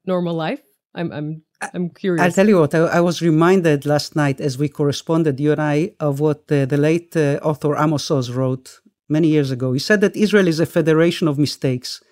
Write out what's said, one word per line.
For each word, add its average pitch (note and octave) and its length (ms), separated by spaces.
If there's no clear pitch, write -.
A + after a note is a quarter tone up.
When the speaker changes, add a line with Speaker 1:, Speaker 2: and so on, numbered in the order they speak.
Speaker 1:
normal F3 300
life? E3 260
I'm, E3+ 180
I'm, D3+ 300
Speaker 2:
I, - 140
Speaker 1:
I'm F3 160
curious. F3 340
Speaker 2:
I'll F3 80
tell G3 160
you G3+ 100
what, D3+ 160
I, E3 40
I E3 220
was F3 220
reminded E3 640
last D3 280
night C#3+ 260
as C3 180
we D3 100
corresponded, D3 720
you D3 120
and D3+ 100
I, D3+ 380
of C#3+ 200
what, D3+ 300
uh, C#3 160
the C#3+ 100
late, D#3+ 400
uh, D3 260
author D3 340
Amos D3+ 340
Oz C3 200
wrote C3 500
many D#3 200
years D3 240
ago. B2+ 200
He B2 60
said G#3+ 220
that G3 160
Israel G3+ 320
is D#3+ 100
a E3 80
federation E3 640
of C#3+ 100
mistakes, C3 720